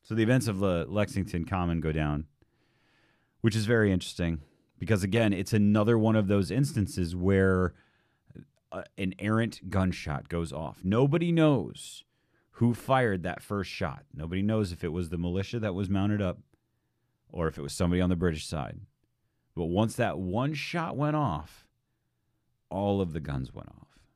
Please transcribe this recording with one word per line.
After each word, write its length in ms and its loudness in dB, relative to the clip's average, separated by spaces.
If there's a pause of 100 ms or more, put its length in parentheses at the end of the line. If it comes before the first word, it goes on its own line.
So 140 -6
the 80 4
events 240 4
of 120 -2
the 280 0
Lexington 580 -2
Common 360 -2
go 100 -2
down, 340 -2 (1160)
which 140 2
is 100 0
very 260 4
interesting 500 -2 (380)
because, 240 0
again, 300 2
it's 200 -2
another 440 4
one 180 4
of 120 2
those 240 2
instances 640 0
where, 580 4 (960)
uh, 120 -10 (140)
an 220 -2
errant 500 0
gunshot 580 0
goes 240 -4
off. 320 -10
Nobody 480 2
knows 720 2 (520)
who 180 4
fired 500 0
that 180 -6
first 280 -6
shot. 440 -6
Nobody 280 -4
knows 300 0
if 120 -8
it 100 -4
was 160 -2
the 80 -4
militia 420 -2
that 160 -4
was 140 -4
mounted 320 0
up 180 -2 (920)
or 180 -2
if 100 -4
it 40 -10
was 120 -8
somebody 280 2
on 80 2
the 60 2
British 320 -2
side. 320 -8 (760)
But 100 -4
once 300 0
that 240 -2
one 340 -2
shot 420 -6
went 220 -2
off, 500 -4 (1000)
all 320 0
of 100 -2
the 80 -4
guns 340 -6
went 160 -16
off. 300 -20 (160)